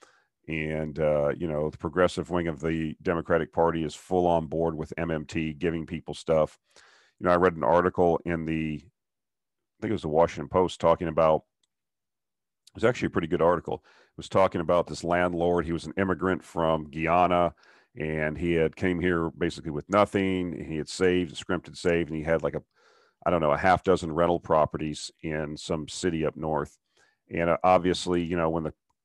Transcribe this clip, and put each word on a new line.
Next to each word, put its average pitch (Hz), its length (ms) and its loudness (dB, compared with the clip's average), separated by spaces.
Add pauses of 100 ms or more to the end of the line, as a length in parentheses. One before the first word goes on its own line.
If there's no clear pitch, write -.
(480)
And, 78 520 -6
uh, 76 380 2
you 85 100 -6
know, 76 220 -2
the - 80 -14
progressive 87 520 0
wing 85 180 -2
of 76 120 -6
the 80 420 -4
Democratic 82 500 -2
Party 82 320 0
is 73 120 -6
full 90 320 0
on 82 200 0
board 80 280 -2
with 76 220 -8
M 82 120 -4
M 78 160 -4
T, 80 280 -4
giving 80 320 -4
people 78 280 -10
stuff. 78 460 0 (600)
You - 60 -4
know, 90 60 4
I 87 60 6
read 90 180 4
an 78 80 -6
article 87 640 4
in 82 200 -4
the, 78 380 -4
I - 960 -20
think 107 80 -4
it 110 40 -2
was 90 80 -4
the 82 80 -6
Washington 76 400 2
Post, 92 320 0
talking 82 260 2
about, 78 380 2 (1200)
it - 80 -20
was 90 80 -10
actually 120 240 2
a 78 40 -4
pretty 85 180 -2
good 78 120 0
article. 82 440 0
It - 320 -20
was - 120 -14
talking 95 320 2
about 85 240 2
this 76 180 -10
landlord. 87 640 0
He 82 60 -4
was 78 140 -4
an 78 120 -10
immigrant 92 460 0
from 80 480 0
Guyana, 87 640 2 (440)
and 76 400 -4
he 85 140 -2
had 80 240 2
came 90 240 0
here 85 320 0
basically 82 400 -6
with 73 180 -8
nothing. 95 760 0
He 78 120 -8
had 73 140 -6
saved, 90 480 0
scrimped - 320 -6
and 76 80 -18
saved, 85 320 0
and 80 80 -6
he 76 60 -6
had, 80 200 0
like, 71 100 -2
a, 73 80 -6 (640)
I 85 60 2
don't 85 100 2
know, 73 120 4
a 71 40 0
half 90 260 4
dozen 87 280 2
rental 85 300 2
properties 78 680 0 (140)
in 78 320 -6
some 78 320 -6
city 82 380 -2
up 73 100 -4
north. 76 420 -4 (540)
And, 85 180 0
uh, 82 140 4
obviously, 90 580 2
you 85 140 -4
know, 82 140 2
when 82 140 -2
the 76 100 -6 (320)